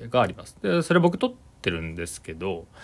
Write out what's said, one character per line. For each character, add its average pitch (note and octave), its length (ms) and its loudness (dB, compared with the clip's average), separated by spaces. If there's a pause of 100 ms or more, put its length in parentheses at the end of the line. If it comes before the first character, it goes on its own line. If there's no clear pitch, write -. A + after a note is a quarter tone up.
ー、 A#2 80 -14
が B2+ 100 4
あ G2+ 60 4
り F2+ 80 -10
ま F#2 100 -16
す。 - 160 -20
で、 E3+ 220 2
そ - 100 2
れ F3 60 6
僕 F3 180 4
取 B3 160 -2
っ - 20 -20 (280)
て F#2 80 0
る E2 100 -4
ん E2 140 -8
で E2+ 100 -8
す - 160 -10
け E2+ 140 -12
ど、 E2+ 320 -6 (160)